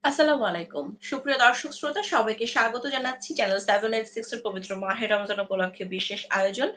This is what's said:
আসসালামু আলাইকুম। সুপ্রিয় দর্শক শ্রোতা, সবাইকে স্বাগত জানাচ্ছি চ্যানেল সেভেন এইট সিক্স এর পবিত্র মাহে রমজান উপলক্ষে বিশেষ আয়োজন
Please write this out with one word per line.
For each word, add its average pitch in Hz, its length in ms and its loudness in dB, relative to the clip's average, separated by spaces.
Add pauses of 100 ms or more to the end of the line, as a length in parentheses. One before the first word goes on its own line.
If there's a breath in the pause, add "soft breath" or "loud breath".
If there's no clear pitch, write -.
আসসালামু 294 400 4
আলাইকুম। 170 580 -4
সুপ্রিয় 269 360 0
দর্শক 247 360 4
শ্রোতা, 311 300 -4
সবাইকে 220 440 0
স্বাগত 240 400 0
জানাচ্ছি 262 460 -4
চ্যানেল 196 260 2
সেভেন 208 340 2
এইট 220 140 -2
সিক্স 226 260 -8
এর 233 100 -8
পবিত্র 190 320 -4
মাহে 196 320 -2
রমজান 202 320 0
উপলক্ষে 185 460 -2
বিশেষ 190 440 -6
আয়োজন 202 480 0